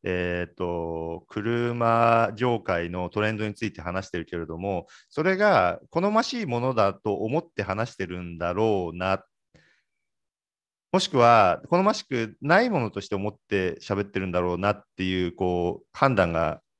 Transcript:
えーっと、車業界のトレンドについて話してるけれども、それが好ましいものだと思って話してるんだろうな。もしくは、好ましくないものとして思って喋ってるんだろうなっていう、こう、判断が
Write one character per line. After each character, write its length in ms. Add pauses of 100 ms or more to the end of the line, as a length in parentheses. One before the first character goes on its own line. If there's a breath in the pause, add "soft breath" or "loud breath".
え 440
ー 40
っ 40
と、 720
車 1080
業 240
界 300
の 200
ト 120
レ 100
ン 60
ド 100
に 60
つ 100
い 100
て 80
話 260
し 20
て 80
る 80
け 120
れ 100
ど 100
も、 300 (220 soft breath)
そ 120
れ 160
が 420 (120)
好 180
ま 140
し 200
い 40
も 140
の 120
だ 200
と 220
思 240
っ 80
て 140
話 300
し 40
て 120
る 140
ん 180
だ 140
ろ 400
う 40
な。 260 (1700 soft breath)
も 80
し 100
く 100
は、 500
好 140
ま 100
し 100
く 380
な 220
い 80
も 80
の 120
と 100
し 60
て 80
思 140
っ 60 (120)
て 320
喋 240
っ 20
て 140
る 60
ん 60
だ 100
ろ 140
う 20
な 140
っ 120 (140)
て 60
い 240
う、 80
こ 480
う、 100
判 220
断 180
が 280 (180)